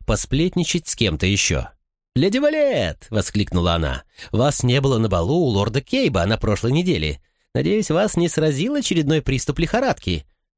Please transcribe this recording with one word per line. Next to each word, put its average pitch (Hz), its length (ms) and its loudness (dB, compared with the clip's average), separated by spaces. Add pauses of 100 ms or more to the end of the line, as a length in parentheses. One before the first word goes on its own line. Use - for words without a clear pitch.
посплетничать 165 840 0
с - 80 -4
кем-то 87 300 0
ещё. 92 420 0 (480)
«Леди 196 240 2
Валет!» 277 720 0
воскликнула 90 640 0
она. 76 280 -2 (280)
«Вас 123 320 2
не 123 180 2
было 135 160 2
на 110 100 2
балу 98 380 0
у - 20 2
лорда 110 340 0
Кейба 139 440 0
на 107 120 0
прошлой 110 340 0
неделе. 135 500 0 (320)
Надеюсь, 185 360 0
вас 185 280 0
не 170 100 2
сразил 156 480 0
очередной 160 460 0
приступ 131 380 -2
лихорадки?» 165 640 -2 (320)